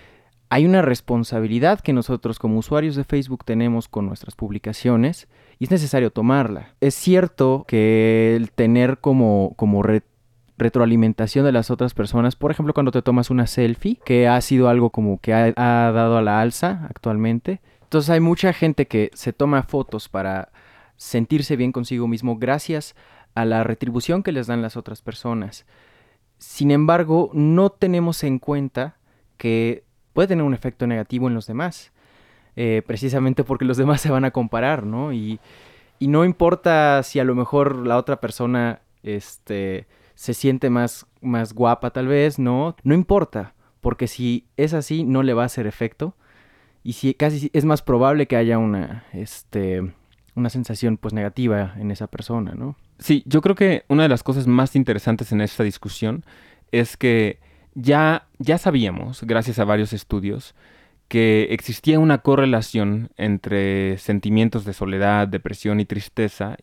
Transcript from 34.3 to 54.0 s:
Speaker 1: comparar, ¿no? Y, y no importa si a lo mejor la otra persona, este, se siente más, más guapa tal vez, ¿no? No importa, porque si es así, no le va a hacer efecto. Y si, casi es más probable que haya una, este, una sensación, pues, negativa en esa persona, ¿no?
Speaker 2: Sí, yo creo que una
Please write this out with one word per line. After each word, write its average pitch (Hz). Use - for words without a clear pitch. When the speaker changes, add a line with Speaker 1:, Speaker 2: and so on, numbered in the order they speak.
Speaker 1:
comparar, 120
¿no? 123
Y, 110
y 139
no 151
importa 170
si -
a 131
lo 127
mejor 131
la 117
otra 127
persona, 120
este, 98
se -
siente 131
más, 120
más 113
guapa 120
tal 127
vez, 143
¿no? 131
No 135
importa, 170
porque 123
si 120
es 151
así, 156
no 131
le 131
va 117
a -
hacer 117
efecto. 117
Y 120
si, 135
casi 147
es 147
más 151
probable 135
que -
haya 117
una, 104
este, 92
una 120
sensación, 117
pues, 107
negativa 104
en 104
esa 101
persona, 117
¿no? 139
Speaker 2:
Sí, 147
yo 151
creo 196
que 185
una 147